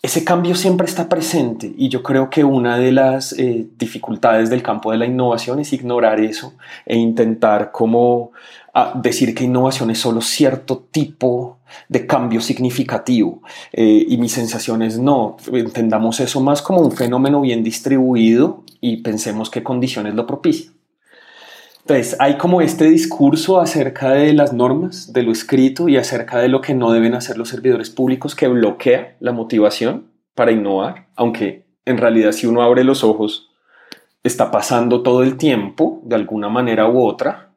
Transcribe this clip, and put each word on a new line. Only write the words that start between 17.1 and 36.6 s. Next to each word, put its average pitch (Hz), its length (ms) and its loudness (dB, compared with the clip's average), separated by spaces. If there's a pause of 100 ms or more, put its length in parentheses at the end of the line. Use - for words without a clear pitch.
bien 117 220 -2
distribuido 123 1000 2 (180)
y 117 160 -4
pensemos 110 520 -6
qué 123 140 -8
condiciones 123 500 -4
lo 107 140 -4
propician. - 480 -4 (1120)
Entonces, 131 320 0
hay 143 200 2
como 175 220 2
este 156 240 2
discurso 160 760 4
acerca 135 480 -2
de 147 240 4
las 135 200 4
normas, 139 600 -2
de 127 80 2
lo 113 100 0
escrito 131 560 0
y 139 100 4
acerca 123 420 -4
de - 80 2
lo 135 120 2
que 135 140 -4
no 117 180 0
deben 113 220 2
hacer 120 240 -6
los 113 120 -8
servidores 123 420 -2
públicos 131 420 -4
que 139 140 0
bloquea 120 720 0
la 120 140 -4
motivación 113 760 0 (260)
para 117 180 2
innovar, 101 540 -2 (100)
aunque 113 520 -4 (180)
en 123 140 0
realidad 113 320 4
si 117 160 -4
uno 120 160 2
abre 123 200 4
los 131 200 2
ojos 107 480 -2 (720)
está 120 260 0
pasando 120 540 0
todo 127 180 4
el 131 160 0
tiempo 139 640 -2
de 117 120 -4
alguna 104 340 -4
manera 117 400 0